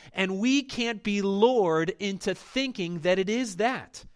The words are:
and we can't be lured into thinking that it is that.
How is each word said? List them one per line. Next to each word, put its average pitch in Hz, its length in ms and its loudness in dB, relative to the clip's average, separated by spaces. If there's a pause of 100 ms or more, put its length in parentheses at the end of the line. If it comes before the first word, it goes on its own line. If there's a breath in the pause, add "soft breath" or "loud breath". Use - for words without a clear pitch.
(120)
and 190 280 -2
we 262 240 2
can't 233 400 -6
be 202 180 0
lured 196 760 4
into 196 340 -4
thinking 185 680 -4
that 185 180 4
it 190 100 0
is 226 280 -2
that. 214 460 -4 (120)